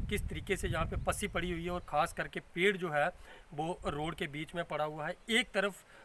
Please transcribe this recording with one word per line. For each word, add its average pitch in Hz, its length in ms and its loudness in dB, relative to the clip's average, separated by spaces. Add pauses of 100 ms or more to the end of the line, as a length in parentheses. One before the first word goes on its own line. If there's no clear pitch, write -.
(100)
किस 208 180 0
तरीके - 280 -2
से 180 120 -2
यहाँ 165 180 2
पे 190 100 -2
पस्सी - 320 0
पड़ी 175 220 0
हुई 170 140 -2
है 180 60 -2
और 180 180 -2
ख़ास 151 240 4
करके 160 280 -4
पेड़ 185 360 2
जो 175 140 -2
है 147 160 4 (480)
वो 160 320 -2
रोड 160 280 -2
के 175 120 -2
बीच 151 280 -6
में 170 100 0
पड़ा 151 200 0
हुआ 151 240 -4
है। 180 80 -4 (140)
एक 233 220 4
तरफ 196 320 0 (200)